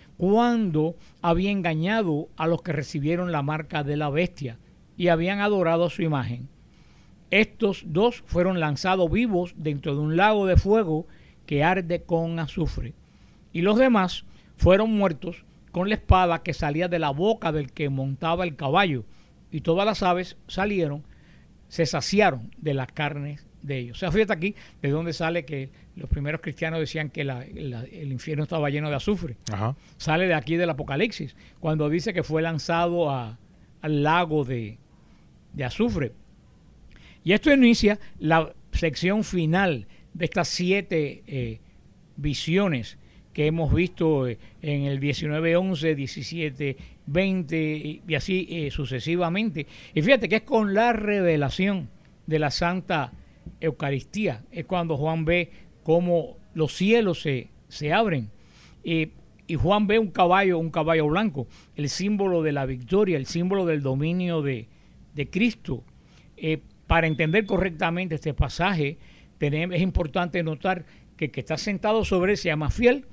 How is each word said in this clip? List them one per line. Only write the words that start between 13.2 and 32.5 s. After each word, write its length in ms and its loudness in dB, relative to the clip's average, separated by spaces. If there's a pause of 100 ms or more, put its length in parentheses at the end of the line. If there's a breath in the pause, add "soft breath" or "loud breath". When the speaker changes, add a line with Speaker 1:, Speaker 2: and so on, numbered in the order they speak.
Speaker 1:
Y 100 -2
los 160 4
demás 480 2 (300 soft breath)
fueron 360 6
muertos 520 0 (280)
con 160 -2
la 60 2
espada 480 4
que 100 -6
salía 360 -2
de 100 0
la 120 0
boca 420 0
del 200 -4
que 160 -4
montaba 560 -2
el 120 -6
caballo, 480 2 (460 soft breath)
y 100 -6
todas 260 2
las 160 0
aves 340 0 (100)
salieron, 580 -2 (640 soft breath)
se 180 -2
saciaron 720 0
de 160 -2
las 180 -4
carnes 540 -6 (160)
de 160 -6
ellos. 200 -10
O 20 -8
sea, 100 -2
fíjate 220 2
aquí 220 -2 (280 loud breath)
de 80 0
dónde 220 -2
sale 320 -2
que 260 -8 (260 loud breath)
los 120 -12
primeros 320 -2
cristianos 400 -4
decían 300 -4
que 140 -6
la, 200 -6 (100)
la, 300 -8
el 280 -10
infierno 320 -4
estaba 260 -2
lleno 180 -4
de 80 -2
azufre. 400 -4 (160)
Speaker 2:
Ajá. 240 -2 (200 loud breath)
Speaker 1:
Sale 300 0
de 80 2
aquí 220 -2
del 140 0
Apocalipsis, 640 -4 (240 loud breath)
cuando 280 0
dice 260 -2
que 80 0
fue 180 0
lanzado 720 0